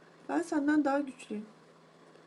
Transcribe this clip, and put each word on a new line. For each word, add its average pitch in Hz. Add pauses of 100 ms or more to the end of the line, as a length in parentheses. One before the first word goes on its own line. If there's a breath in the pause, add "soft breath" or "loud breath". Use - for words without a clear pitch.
(280)
ben 294
senden 302
daha 277
güçlüyüm." 214 (800)